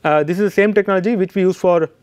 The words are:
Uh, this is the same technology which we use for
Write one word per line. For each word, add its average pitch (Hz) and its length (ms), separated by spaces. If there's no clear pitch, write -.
Uh, 151 200
this 175 140
is 208 60
the 196 80
same 202 220
technology 196 440
which 185 180
we 196 60
use 185 160
for 170 320